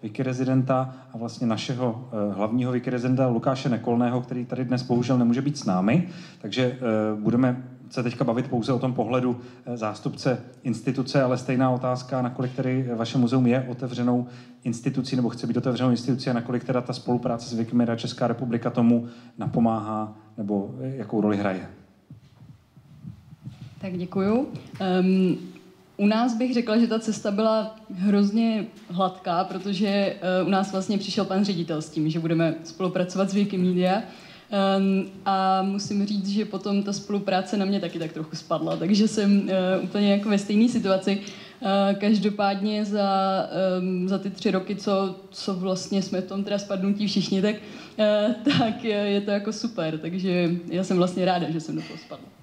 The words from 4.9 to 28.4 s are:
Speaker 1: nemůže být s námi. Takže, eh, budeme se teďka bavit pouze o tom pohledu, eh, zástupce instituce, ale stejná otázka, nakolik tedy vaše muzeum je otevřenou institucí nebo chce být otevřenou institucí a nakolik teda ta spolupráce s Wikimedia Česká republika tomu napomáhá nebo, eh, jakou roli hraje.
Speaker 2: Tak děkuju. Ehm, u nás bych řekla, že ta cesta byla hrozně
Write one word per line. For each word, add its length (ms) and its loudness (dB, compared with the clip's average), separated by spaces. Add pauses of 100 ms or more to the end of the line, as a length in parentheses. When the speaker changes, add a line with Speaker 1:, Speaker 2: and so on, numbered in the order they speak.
Speaker 1:
nemůže 240 4
být 160 -2
s 60 -10
námi. 440 2 (320)
Takže, 220 -2
eh, 580 0
budeme 420 2 (280)
se 120 -4
teďka 220 -2
bavit 240 0
pouze 240 0
o 60 2
tom 160 0
pohledu, 460 0 (260)
eh, 100 -8
zástupce 640 -4 (220)
instituce, 600 -2
ale 160 2
stejná 320 2
otázka, 520 -2
nakolik 340 -4
tedy 400 0
vaše 220 -2
muzeum 280 4
je 240 4
otevřenou 560 0 (380)
institucí 520 -2
nebo 120 2
chce 180 -6
být 100 0
otevřenou 340 0
institucí 400 0
a 20 0
nakolik 320 -2
teda 160 0
ta 120 -8
spolupráce 560 -2
s 100 -4
Wikimedia 380 2
Česká 300 -4
republika 440 -2
tomu 360 4 (320)
napomáhá 800 0 (220)
nebo, 440 -2
eh, 140 -6
jakou 240 -2
roli 160 4
hraje. 320 -2 (2000)
Speaker 2:
Tak 180 -8
děkuju. 500 0 (320)
Ehm, 560 4 (600)
u 100 2
nás 300 4
bych 180 0
řekla, 240 2
že 80 6
ta 120 0
cesta 320 -2
byla 460 2 (180)
hrozně 680 4 (260)